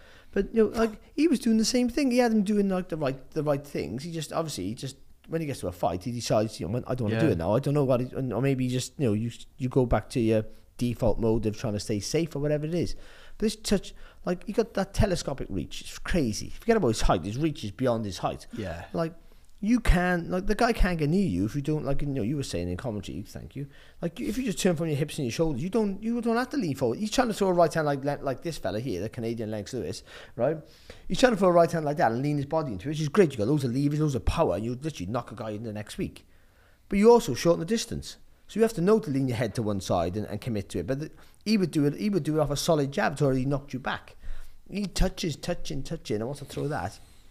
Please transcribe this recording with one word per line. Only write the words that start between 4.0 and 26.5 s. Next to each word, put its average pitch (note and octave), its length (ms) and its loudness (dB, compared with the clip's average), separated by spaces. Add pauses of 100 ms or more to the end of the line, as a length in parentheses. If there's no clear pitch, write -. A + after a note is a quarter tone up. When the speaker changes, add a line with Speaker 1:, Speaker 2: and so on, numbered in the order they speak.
Speaker 1:
He F3 80 -10
just, D#3+ 200 -8
obviously, D3+ 360 -4
he A2+ 60 -4
just, C3 220 -10 (320)
when E3 140 -4
he D3+ 40 -6
gets C3 140 -6
to F#2+ 80 -4
a E2+ 40 -4
fight, F2+ 320 -2
he B2 60 -4
decides, A2+ 480 0
you A2 100 -6
know, A#2 180 -2
"I B2 80 -4
don't A2+ 140 -2
wanna A2 120 2
do E3 60 4
Speaker 2:
Yeah. B2+ 60 4
Speaker 1:
it E2+ 60 0
now." E2+ 160 0
I B2+ 60 4
don't C#3+ 140 0
know D3 100 2
what, B2 160 2
he, B2+ 140 -6
or B2 260 -2
maybe C3+ 260 2
he B2 60 -2
just, B2 260 -4
you C3+ 100 2
know, G#2 40 4
you, A2+ 180 0 (280)
you B2+ 100 -2
go B2+ 160 4
back A2 260 2
to C3 100 0
your A2 260 4 (320)
default A#2+ 400 2
mode A2 260 2
of G#2 140 -2
trying G#2+ 160 -4
to G2+ 60 -2
stay G#2 200 -2
safe D#3+ 340 -2
or C#3+ 40 -4
whatever D3 260 0
it D#3 100 -6
is. - 200 0 (420)
But - 100 -2
this G#3+ 100 -2
touch, - 380 0 (300)
like, F3+ 220 -2
you G3+ 80 -6
got G#3+ 180 0
that F#3+ 220 -2
telescopic E3+ 560 0
reach. - 320 -6
It's - 160 -14
crazy. B2+ 500 0 (120)
Forget A3+ 180 2
about D3+ 100 2
his A2+ 140 2
height. F#2+ 240 4
His G#2 100 -6
reach D3 260 -2
is G2+ 100 -6
beyond A#2 340 0
his F#2+ 120 -8
height. - 360 -6
Speaker 2:
Yeah. F2 400 -8
Speaker 1:
Like, E3 180 -2 (460)
you A3+ 220 2
can, F3+ 500 4
like, F#3 160 -2
the G#3+ 80 2
guy A#3 200 4
can't F3+ 240 4
get D3 100 2
near F#3 180 4
you F#2+ 200 0
if G#2+ 100 -4
you C#3+ 60 -4
don't, D3+ 200 -2
like, C#3 200 0
you C#3+ 60 -2
know, C3+ 140 -2
you C3 140 -2
were C3+ 60 -2
saying F2 260 -4
in F2+ 80 -4
commentary, G#2 460 -6
thank - 340 -14
you. C#3 100 -8 (360)
Like, E3+ 180 -6
if G#3+ 160 -4
you B3+ 80 -2
just G#3 140 -4
turn F3+ 180 4
from E3 120 -2
your D3 80 0
hips D#3 200 -4
and D3+ 100 -2
your A2+ 60 -2
shoulders, D#3 300 0
you F#3+ 80 -4
don't, G3+ 320 0
you A#3 180 -2
don't A3+ 160 0
have B3+ 140 -2